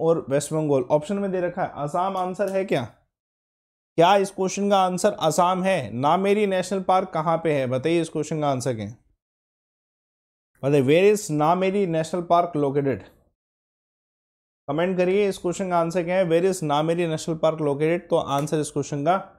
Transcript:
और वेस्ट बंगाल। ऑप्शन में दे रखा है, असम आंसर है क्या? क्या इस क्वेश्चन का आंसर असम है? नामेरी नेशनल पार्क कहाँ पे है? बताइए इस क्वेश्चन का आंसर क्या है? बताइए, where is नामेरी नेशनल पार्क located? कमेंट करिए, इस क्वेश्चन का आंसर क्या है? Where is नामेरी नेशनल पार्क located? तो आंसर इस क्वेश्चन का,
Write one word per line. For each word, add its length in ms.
और 280
वेस्ट 240
बंगाल। 300
ऑप्शन 360
में 140
दे 80
रखा 220
है, 120
असम 420
आंसर 320
है 160
क्या? 300
क्या 200
इस 140
क्वेश्चन 400
का 140
आंसर 280
असम 500
है? 300
नामेरी 540
नेशनल 360
पार्क 260
कहाँ 360
पे 80
है? 140
बताइए 340
इस 80
क्वेश्चन 320
का 100
आंसर 240
क्या 120
है? 120
बताइए, 180
where 380
is 100
नामेरी 560
नेशनल 360
पार्क 340
located? 420
कमेंट 280
करिए, 320
इस 100
क्वेश्चन 320
का 100
आंसर 240
क्या 120
है? 80
Where 280
is 100
नामेरी 440
नेशनल 300
पार्क 220
located? 520
तो 60
आंसर 440
इस 100
क्वेश्चन 340
का, 140